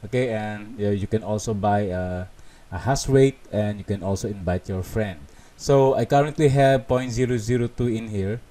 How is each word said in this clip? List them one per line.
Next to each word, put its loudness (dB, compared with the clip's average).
Okay, -2
and, -6
uh, 2
you -2
can 0
also -4
buy, 2
uh, -4
a -8
hash -2
rate, 6
and -2
you -12
can -4
also -2
invite -4
your -4
friend. -4
So 4
I 2
currently 2
have 4
point 0
zero 0
zero 0
two -4
in -4
here -4